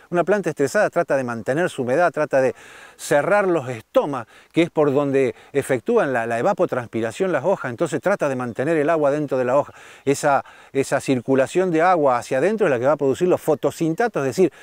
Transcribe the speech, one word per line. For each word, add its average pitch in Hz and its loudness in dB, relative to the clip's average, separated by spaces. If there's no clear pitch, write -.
Una 170 0
planta 185 0
estresada 151 0
trata 170 -2
de 135 0
mantener 120 -2
su - -6
humedad, 156 2
trata 143 0
de 131 2
cerrar 175 0
los 156 -2
estomas, 135 -2
que 160 2
es - -4
por 147 2
donde 135 2
efectúan 143 0
la, 117 -2
la 117 -2
evapotranspiración 127 -2
las 139 -2
hojas, 175 -2
entonces 143 -4
trata 175 0
de 135 -2
mantener 127 -2
el 147 0
agua 151 2
dentro 147 -2
de 127 0
la 123 2
hoja. 143 0
Esa, 139 2
esa 139 0
circulación 135 0
de 160 2
agua 151 4
hacia 131 -2
adentro 208 0
es 147 2
la 123 0
que 127 0
va 151 4
a 151 -2
producir 139 0
los 165 2
fotosintatos, 160 -2
es 131 -4
decir, 180 2